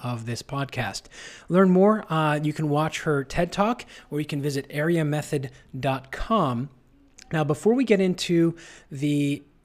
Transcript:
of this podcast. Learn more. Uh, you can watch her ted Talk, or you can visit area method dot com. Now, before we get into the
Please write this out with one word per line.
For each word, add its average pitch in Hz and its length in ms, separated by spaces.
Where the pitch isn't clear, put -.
of 117 240
this 117 160
podcast. 120 600
Learn 185 220
more. 196 420
Uh, 151 300
you 151 100
can 156 160
watch 151 340
her 143 200
ted 170 300
Talk, 220 320
or 147 80
you 151 80
can 147 160
visit 139 260
area 156 360
method 147 480
dot 131 320
com. 143 600
Now, 156 120
before 151 300
we 269 100
get 202 160
into 170 560
the 143 540